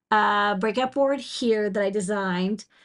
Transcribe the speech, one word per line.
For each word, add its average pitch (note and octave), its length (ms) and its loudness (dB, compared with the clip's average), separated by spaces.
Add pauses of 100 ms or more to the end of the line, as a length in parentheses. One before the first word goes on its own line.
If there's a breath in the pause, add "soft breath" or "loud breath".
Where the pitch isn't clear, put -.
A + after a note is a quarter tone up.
(100)
uh, G#3 440 2
breakout A3 380 -2
board C#4 280 2
here A3 480 0
that G3+ 140 -2
I G3 80 0
designed. G3 760 -2 (200 soft breath)